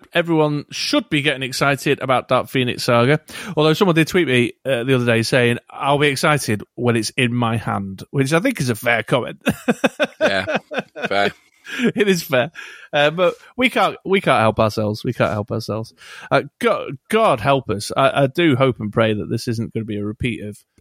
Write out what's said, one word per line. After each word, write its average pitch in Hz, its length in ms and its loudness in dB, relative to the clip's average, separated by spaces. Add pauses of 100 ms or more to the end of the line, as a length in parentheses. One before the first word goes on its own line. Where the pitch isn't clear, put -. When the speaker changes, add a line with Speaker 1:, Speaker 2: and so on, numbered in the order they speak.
(140)
Speaker 1:
Everyone 156 560 2
should - 400 -2
be 147 120 0
getting 135 220 -2
excited 139 580 0
about 131 260 0
Dark 120 220 2
Phoenix 123 340 -2
Saga. 123 380 4 (340)
Although 156 160 4
someone 170 240 0
did 160 140 2
tweet 175 180 0
me, 123 240 2 (140)
uh, 127 180 -2
the 131 120 2
other 123 100 0
day 117 160 2
saying, 120 380 2 (100)
"I'll 143 280 0
be 147 120 2
excited 135 520 0 (140)
when 120 220 0
it's 113 140 -2
in 123 220 0
my 117 220 0
hand," 101 560 -6
which 139 220 0
I 165 80 4
think 254 180 -2
is 131 100 -2
a 113 60 0
fair 117 280 0
comment. - 440 -2
<laughs> - 40 4 (680)
Speaker 2:
Yeah, 294 380 0 (500)
fair. - 240 2 (640)
Speaker 1:
It 208 140 2
is 180 140 2
fair. 127 280 0 (400)
Uh, 147 180 4
but 170 260 0 (200)
we 247 140 2
can't, 190 340 2
we 190 180 0
can't 131 200 2
help 110 180 2
ourselves. 107 440 0
We 127 100 -2
can't 107 180 0
help 104 200 -4
ourselves. 113 420 -6 (360)
Uh, 139 140 2 (160)
God, 180 380 -2 (120)
God 208 300 2
help 135 300 -4
us. 101 260 -6
I, 135 280 2
I 135 40 4
do 160 280 2
hope 131 240 2
and 107 120 -6
pray 113 220 2
that 101 160 -4
this - 180 -4
isn't 113 260 -4
gonna 110 120 -6
be 104 120 -6
a 104 80 -6
repeat 110 380 -6
of 104 180 -12 (200)